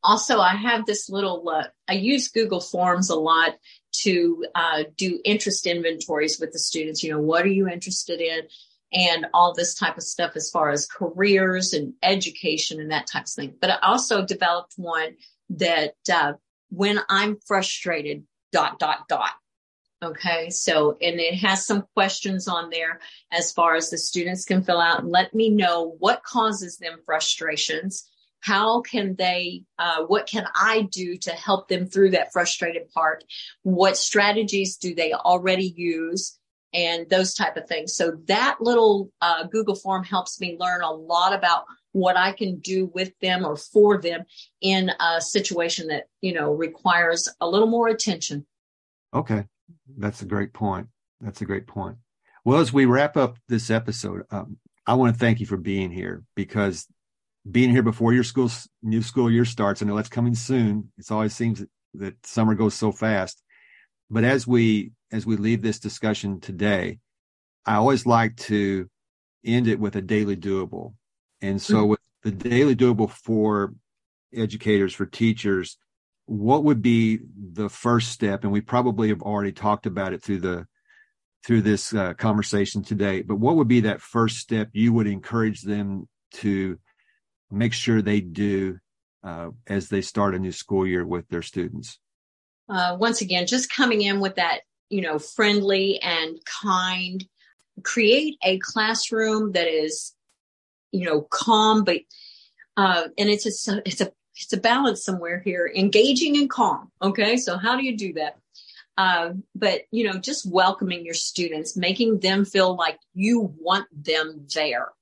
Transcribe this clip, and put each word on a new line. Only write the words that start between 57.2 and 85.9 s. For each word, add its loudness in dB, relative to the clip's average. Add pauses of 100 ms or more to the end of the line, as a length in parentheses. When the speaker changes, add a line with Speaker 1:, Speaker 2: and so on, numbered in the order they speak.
Speaker 2:
being 4
here 4
before 2
your 4
school's, -2 (120)
new -2
school 0
year 4
starts, 0
I -2
know 0
that's -4
coming 0
soon. 0
It -12
always -2
seems -2
that, -12 (260)
that -12
summer 2
goes 2
so -2
fast. -2 (640)
But 2
as 2
we, 4 (200)
as -4
we 0
leave 0
this -4
discussion -4
today, -2 (640)
I 2
always 4
like 4
to -2 (560)
end 2
it 2
with -2
a -2
daily 0
doable. -6 (480)
And -2
so 2
Speaker 1:
Mm-hmm. 6
Speaker 2:
with 2 (240)
the -4
daily 4
doable 4
for 0 (600)
educators, 0
for -4
teachers, 0 (480)
what 2
would 4
be 4 (160)
the -8
first 0
step? -4
And 0
we 2
probably 0
have -2
already -4
talked -2
about -4
it -10
through -4
the, -6 (760)
through 4
this, 0
uh, -2
conversation 0
today, -2
but -4
what 2
would 4
be 6
that 0
first 0
step -4
you 2
would 2
encourage -2
them -6 (280)